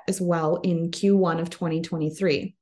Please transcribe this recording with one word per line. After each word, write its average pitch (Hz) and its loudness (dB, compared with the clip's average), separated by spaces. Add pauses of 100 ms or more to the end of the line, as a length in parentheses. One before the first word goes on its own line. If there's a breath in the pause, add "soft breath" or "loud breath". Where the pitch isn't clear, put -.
as 190 -2
well 170 2
in 170 0
Q 196 2
one 170 2
of 175 -4
twenty 165 -4
twenty-three. 160 -2